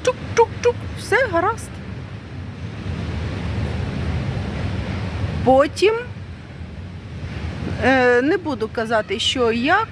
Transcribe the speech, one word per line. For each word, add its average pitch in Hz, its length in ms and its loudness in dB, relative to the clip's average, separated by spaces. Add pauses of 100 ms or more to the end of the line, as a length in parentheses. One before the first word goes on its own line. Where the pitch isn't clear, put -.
Чук-чук-чук, - 680 2 (240)
все 494 340 4
гаразд. 370 380 0 (3750)
Потім, 302 500 4 (1900)
е, 247 380 6
не 320 140 4
буду 262 320 -2
казати, 220 500 0
що 233 340 2
і 233 80 2
як 370 320 4